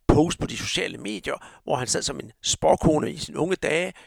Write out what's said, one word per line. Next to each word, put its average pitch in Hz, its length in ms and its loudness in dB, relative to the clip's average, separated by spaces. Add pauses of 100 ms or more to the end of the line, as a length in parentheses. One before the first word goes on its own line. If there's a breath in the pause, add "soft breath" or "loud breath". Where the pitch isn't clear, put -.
post 160 320 6
på - 80 -4
de 120 100 -6
sociale - 400 -4
medier, - 360 -6 (300 loud breath)
hvor - 120 0
han 127 120 -2
sad - 140 0
som - 180 -6
en 113 120 -12 (100)
spåkone 156 720 2
i 175 60 -12
sine - 220 -8
unge 180 160 0
dage 170 380 -2 (120)